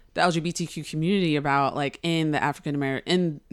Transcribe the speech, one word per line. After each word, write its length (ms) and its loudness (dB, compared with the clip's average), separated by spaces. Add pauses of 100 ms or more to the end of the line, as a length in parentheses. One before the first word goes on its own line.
(140)
the 60 -2
L 120 6
G 80 0
B 120 -2
T 140 -4
Q 180 -10
community 520 2
about, 400 2
like, 260 -4
in 300 0
the 100 0
African 340 -2
Ameri-, 300 -2
in 340 0 (120)